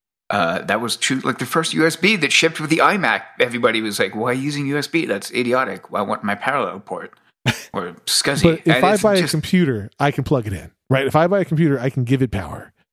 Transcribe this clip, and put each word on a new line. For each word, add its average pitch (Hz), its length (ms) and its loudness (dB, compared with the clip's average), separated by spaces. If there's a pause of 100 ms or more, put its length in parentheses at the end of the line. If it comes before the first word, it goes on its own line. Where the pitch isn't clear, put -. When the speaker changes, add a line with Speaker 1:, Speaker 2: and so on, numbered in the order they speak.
(320)
Speaker 1:
Uh, 98 320 0
that 107 160 -2
was 117 160 -4
true. - 280 -2
Like, 127 160 -2
the 135 60 -4
first 160 280 -2
U 156 140 2
S 156 80 0
B 208 220 2
that 160 140 0
shipped - 280 2
with 156 100 -4
the 160 80 2
iMac, 156 460 2 (160)
everybody 120 420 2
was 107 160 -4
like, 98 180 -2
"Why 113 140 -2
are 123 40 2
you 131 100 -4
using 143 240 -4
U 143 100 -2
S 143 100 -4
B? 160 200 -2
That's 101 240 -4
idiotic. 120 600 -2
I 101 120 -2
want 107 200 -4
my 101 120 -2
parallel 104 460 -4
port 85 320 -12 (320)
Speaker 2:
<laughs> - 280 -6
Speaker 1:
or 90 200 -6 (120)
scsi." - 380 -2
Speaker 2:
But 160 160 4
if - 160 -2
Speaker 1:
And 131 100 2
Speaker 2:
I 196 80 4
Speaker 1:
it's 202 80 0
Speaker 2:
buy 208 140 4
Speaker 1:
just 175 180 0
Speaker 2:
a 160 40 0
computer, 139 520 0 (100)
I 139 120 2
can 135 120 -2
plug 123 220 0
it 104 80 -4
in, 78 160 -10 (180)
right? 135 200 2
If - 80 0
I 160 100 6
buy 196 140 2
a 175 60 2
computer, 151 340 2
I 127 100 0
can 131 140 -2
give 127 180 2
it 131 80 2
power. - 440 -8 (200)